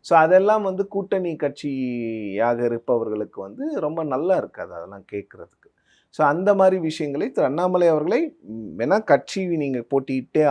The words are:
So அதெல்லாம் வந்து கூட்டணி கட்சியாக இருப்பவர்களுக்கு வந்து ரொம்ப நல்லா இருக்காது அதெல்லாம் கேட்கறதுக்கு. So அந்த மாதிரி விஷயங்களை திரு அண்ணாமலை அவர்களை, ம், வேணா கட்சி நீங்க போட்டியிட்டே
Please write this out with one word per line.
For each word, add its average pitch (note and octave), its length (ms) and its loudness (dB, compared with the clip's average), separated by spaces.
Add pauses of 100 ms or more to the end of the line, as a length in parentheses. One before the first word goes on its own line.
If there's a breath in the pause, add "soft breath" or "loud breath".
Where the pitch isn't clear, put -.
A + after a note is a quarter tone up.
So - 180 4
அதெல்லாம் F#3+ 440 6
வந்து G3 260 -4
கூட்டணி F#3 480 -4
கட்சியாக A#2+ 1300 -2
இருப்பவர்களுக்கு A2+ 760 -2
வந்து G3 400 -6
ரொம்ப D#3+ 240 -4
நல்லா D#3+ 320 -2
இருக்காது F#2 380 -8
அதெல்லாம் F#2 380 -14
கேட்கறதுக்கு. F#2+ 560 -14 (420)
So D#3 160 0
அந்த F3+ 280 2
மாதிரி F#3+ 240 4
விஷயங்களை D#3 520 -4
திரு F3 160 0
அண்ணாமலை F3 420 2
அவர்களை, D#3+ 520 0
ம், G#2 380 -12
வேணா F3 260 0
கட்சி E3+ 420 2
நீங்க D3 320 -2
போட்டியிட்டே C3+ 720 0